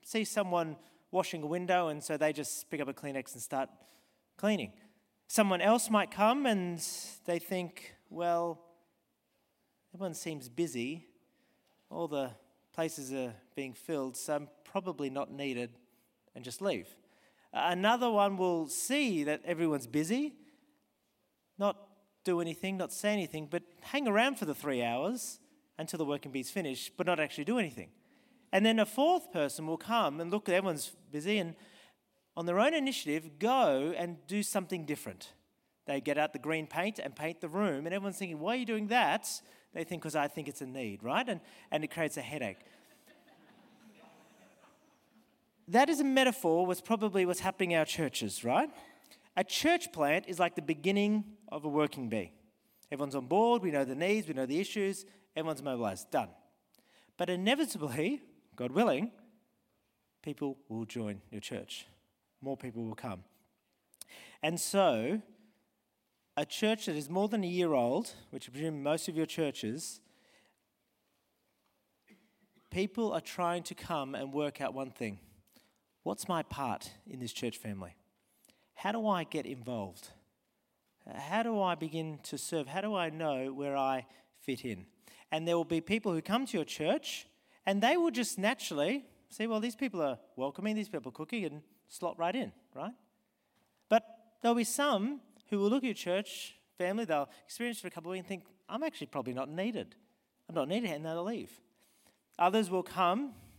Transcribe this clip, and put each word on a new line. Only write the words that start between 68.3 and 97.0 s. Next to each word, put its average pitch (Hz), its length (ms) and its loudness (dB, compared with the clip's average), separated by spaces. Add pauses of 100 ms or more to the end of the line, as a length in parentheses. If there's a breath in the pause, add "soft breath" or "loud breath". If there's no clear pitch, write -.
which 131 180 -12
I 123 40 -20
presume 151 300 -4
most 156 260 0
of 156 80 -4
your 160 100 0
churches, 143 720 -4 (2750 soft breath)
people 196 420 0
are 165 80 0
trying 175 440 -2
to - 100 -10
come 139 400 -4
and 135 180 -6
work 143 280 -2
out 120 120 -2
one 131 180 -6
thing. 104 300 -6 (840 soft breath)
What's - 240 -6
my 165 140 0
part 131 500 -6 (140)
in 131 140 -12
this 120 120 -8
church - 260 -6
family? 95 380 -10 (800 soft breath)
How 202 180 -4
do 220 160 -2
I 180 160 2
get 156 220 -6
involved? 113 640 -8 (1040)
How 170 300 -2
do 220 180 0
I 180 140 4
begin 160 500 -6
to 143 140 -8
serve? 151 300 -4
How 160 120 -4
do 214 140 -2
I 175 160 0
know 143 420 -2
where 139 240 -2
I 135 300 2 (320 loud breath)
fit - 260 -6
in? 95 220 -6 (460 loud breath)
And 165 140 0
there 170 100 4
will 165 80 4
be 165 160 0
people 202 320 0
who 160 100 0
come 247 240 0
to - 100 -4
your 156 80 0
church - 640 -2 (400 soft breath)
and 202 160 2
they 277 140 6
will 339 160 2
just 226 260 -2
naturally 202 640 0 (240)
see, - 180 -4
"Well, 220 140 0
these 233 160 -4
people 196 240 -2
are 135 180 0 (180)
welcoming, 180 400 -2
these 208 120 -4
people 131 220 -8
are - 20 -14
cooking," 185 320 -6
and 151 180 -8 (260)
slot - 300 -6
right 170 160 0
in, 143 180 -4 (200)
right? 180 220 -8 (920)
But - 520 2
there'll 233 140 4
be 233 100 2
some 269 560 0 (280)
who 208 100 0
will 202 100 4
look 254 140 2
at 262 40 0
your 214 80 0
church - 640 -4 (180)
family, 196 280 0